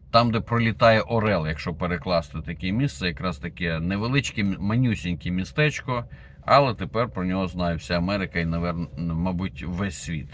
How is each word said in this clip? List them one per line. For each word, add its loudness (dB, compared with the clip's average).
там, 6
де 0
пролітає 4
орел, 2
якщо -4
перекласти -2
таке -4
місце, 0
якраз -4
таке -4
невеличке, -2
м-, 0
манюсіньке 0
містечко, -2
але 6
тепер -2
про -4
нього 0
знає -2
вся -2
Америка 0
і, 2
навер-, 0
мабуть, -2
весь -2
світ. -6